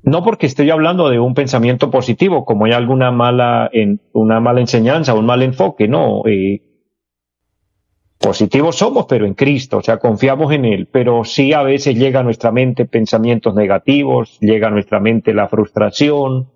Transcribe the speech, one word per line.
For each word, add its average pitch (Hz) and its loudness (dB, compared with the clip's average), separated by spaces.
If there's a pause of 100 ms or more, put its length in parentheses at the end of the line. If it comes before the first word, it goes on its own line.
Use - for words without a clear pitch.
No 170 0
porque 214 0
estoy 143 0
hablando 160 0
de 120 0
un 127 0
pensamiento 127 0
positivo, 139 0
como 107 0
hay 113 2
alguna 127 0
mala 120 0
en-, 104 0 (140)
una 110 2
mala 123 2
enseñanza, 127 0
un 110 0
mal 123 2
enfoque, 131 0
no, 113 0
eh, 101 -2 (1600)
positivos 135 0
somos, 240 0
pero 107 0
en 98 -4
Cristo, 135 -2
o 98 -2
sea, 113 -2
confiamos 135 0
en 143 0
Él, 101 -2
pero 120 0
sí 139 0
a 151 0
veces 139 0
llega 131 0
a 127 -2
nuestra 117 -2
mente 127 0
pensamientos 113 0
negativos, 120 0
llega 107 2
a 107 -2
nuestra 104 -2
mente 110 0
la 104 0
frustración, 131 -2